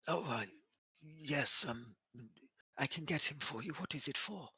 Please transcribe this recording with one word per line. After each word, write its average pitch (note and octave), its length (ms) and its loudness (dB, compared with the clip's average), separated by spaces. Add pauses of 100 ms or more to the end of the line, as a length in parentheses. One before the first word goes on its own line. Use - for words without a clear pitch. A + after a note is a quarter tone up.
Oh, E3+ 200 2
uh, A#2 160 -2 (580)
yes, D3+ 640 2
um, A#2 280 -6 (800)
I C3 80 2
can D#3+ 180 -4
get D3+ 260 4
him D3 80 -10
for A2+ 240 -4
you. E3 120 -6
What - 200 -4
is D3 140 0
it - 100 -2
for? G3 400 -6